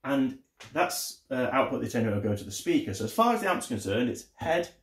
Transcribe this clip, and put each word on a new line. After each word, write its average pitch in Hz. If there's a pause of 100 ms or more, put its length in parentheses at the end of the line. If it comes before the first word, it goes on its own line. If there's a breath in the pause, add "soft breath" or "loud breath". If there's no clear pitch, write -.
And 135 (340)
that's, - (100)
uh, 127
output 131
the 113
attenuator 110
will 101
go 104
to -
the 104
speaker. 151
So -
as -
far 233
as 208
the 196
amp's -
concerned, 110
it's -
head 170 (140)